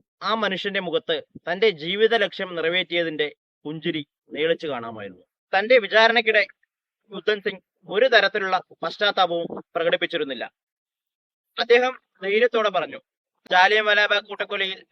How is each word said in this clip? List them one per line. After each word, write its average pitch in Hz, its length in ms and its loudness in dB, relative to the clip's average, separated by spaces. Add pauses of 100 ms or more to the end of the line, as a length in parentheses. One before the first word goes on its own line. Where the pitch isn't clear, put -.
(240)
ആ 190 80 -2 (120)
മനുഷ്യന്റെ 196 440 -4
മുഖത്ത് 160 300 -2 (300)
തന്റെ 196 220 2 (140)
ജീവിത 208 300 2 (100)
ലക്ഷ്യം 185 320 -4
നിറവേറ്റിയതിന്റെ 165 720 -2 (380)
പുഞ്ചിരി 156 360 -6 (320)
നിഴലിച്ചു 160 340 -2
കാണാമായിരുന്നു. 110 580 -12 (280)
തന്റെ 214 220 4 (100)
വിചാരണയ്ക്കിടെ 220 580 4 (760)
ഉദ്ധം 208 280 -2
സിംഗ് 190 180 -8 (320)
ഒരു 240 180 4
തരത്തിലുള്ള 196 440 2 (260)
പശ്ചാത്താപവും 170 640 -2 (280)
പ്രകടിപ്പിച്ചിരുന്നില്ല. 165 680 -2 (1200)
അദ്ദേഹം 247 300 4 (300)
ധൈര്യത്തോടെ 220 520 0
പറഞ്ഞു, 139 240 -4 (520)
ജാലിയൻ 196 340 6
വാലാബാഗ് 208 440 2
കൂട്ടക്കൊലയിൽ 196 500 -6 (120)